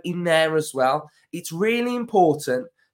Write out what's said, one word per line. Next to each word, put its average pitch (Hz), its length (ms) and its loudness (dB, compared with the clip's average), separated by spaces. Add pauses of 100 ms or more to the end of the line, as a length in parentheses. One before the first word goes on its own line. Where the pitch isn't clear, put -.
in 175 180 -6
there 160 320 2
as 156 180 -2
well. 135 360 0 (240)
It's 170 180 -12
really 233 420 -2
important 156 760 0 (260)